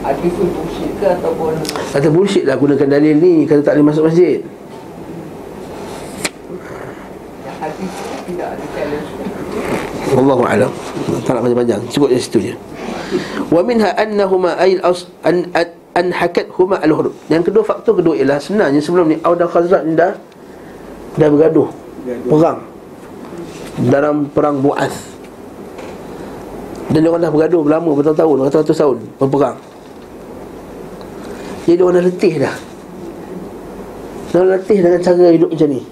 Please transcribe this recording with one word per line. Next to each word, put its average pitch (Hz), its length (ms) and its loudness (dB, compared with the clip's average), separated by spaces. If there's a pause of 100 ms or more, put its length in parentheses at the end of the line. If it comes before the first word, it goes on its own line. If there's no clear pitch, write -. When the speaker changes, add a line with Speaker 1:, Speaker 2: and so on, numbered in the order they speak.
Speaker 1:
Hadis 175 320 -2
tu 196 80 0
bullshit 165 460 -4 (100)
ke 208 80 0
ataupun? 160 440 -2 (380)
Speaker 2:
Kata 143 220 2
bullshit 196 320 2
lah 131 160 2
gunakan 139 260 2
dalil 147 300 4
ni, 156 320 4
kata 147 160 4
tak 147 160 4
boleh 147 80 6
masuk 156 240 2
masjid. 160 320 4 (3000)
Speaker 1:
Hadis 165 360 -6 (360)
tidak 175 240 -6
ada - 120 -10 (120)
challenge. 147 340 -4 (1040)
Speaker 2:
Wallahu 131 320 4
a'lam. - 240 2 (560)
Tak 135 80 0
nak 113 80 -2
panjang-panjang, 120 480 2
cukup 139 240 2
di 123 80 0
situ - 160 -2
je. 92 160 -2 (960)
Wa 160 160 4
minha 220 320 2
annahuma 190 560 2
ayl 180 320 4
as-, 180 240 0 (160)
an, 170 240 2
an, 170 160 0 (320)
anhakathuma 180 800 0
al-hurub. 151 320 2 (160)
Yang 170 240 2
kedua, 208 160 4
faktor 202 320 2
kedua 165 160 4
ialah 135 240 2
sebenarnya 151 400 2
sebelum 170 320 2
ni 156 60 2 (100)
Aus 170 80 4
dan 170 160 0
Khazraj 175 320 2
ni 160 160 0
dah, 185 160 2 (1040)
dah 156 80 6
bergaduh, 147 420 4 (380)
Speaker 3:
Bergaduh. 120 240 -6
Speaker 2:
perang 151 280 4 (1300)
dalam 147 240 4 (160)
perang 147 320 2
Bu'ath. 139 340 0 (1900)
Dan 156 160 4
dia 165 80 6
orang 170 160 2
dah 151 80 0
bergaduh 160 320 4
lama, 160 320 2
bertahun-tahun, 156 380 4 (100)
ratus-ratus 156 320 2
tahun 147 180 2 (220)
berperang. 135 400 2 (2000)
Jadi 170 100 4
dia 185 60 2
orang 180 160 4
dah 175 80 2
letih 180 320 2
dah. 135 160 -2 (1800)
Dia 170 80 0
orang 185 160 6
letih 196 260 2
dengan 175 220 4
cara 180 320 6
hidup 160 160 4
macam 156 180 2
ni. 123 240 -2